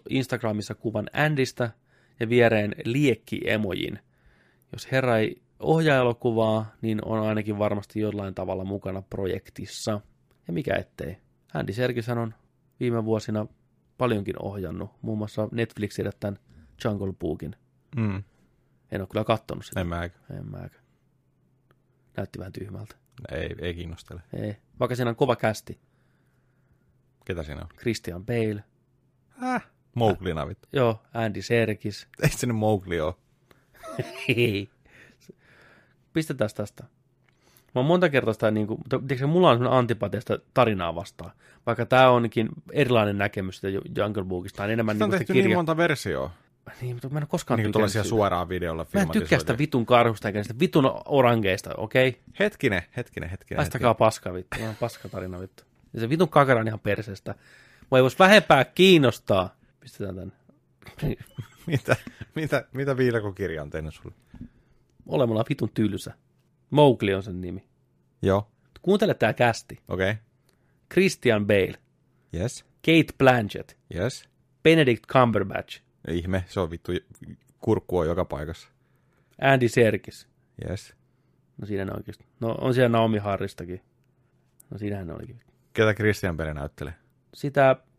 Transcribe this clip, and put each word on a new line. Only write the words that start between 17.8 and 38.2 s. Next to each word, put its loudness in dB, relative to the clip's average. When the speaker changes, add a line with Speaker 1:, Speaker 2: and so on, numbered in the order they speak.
Speaker 2:
Mm. -2
Speaker 1:
En -6
oo -8
kyllä -2
kattonut -4
sitä. -8
Speaker 2:
En -4
mäkään. -8
Speaker 1:
En -14
mäkään. -16
Näytti -10
vähän -14
tyhmältä. -14
Speaker 2:
Ei, -6
ei -6
kiinnostele. -14
Speaker 1:
Ei. -8
Vaikka -2
siinä -2
on -2
kova 2
kästi. -4
Speaker 2:
Ketä -6
siinä -12
on? -14
Speaker 1:
Christian -6
Bale. -2
Speaker 2:
Häh? -6
Mowglina -2
vittu. -16
Speaker 1:
Joo, 0
Andy -4
Serkis. -2
Speaker 2:
Ei 2
se -4
nyt -2
Mowgli 0
oo. -4
Speaker 1:
<laughs> -6
Ei. -2
Pistetään -2
tästä. -8
Mä 2
oon 2
monta 4
kertaa 2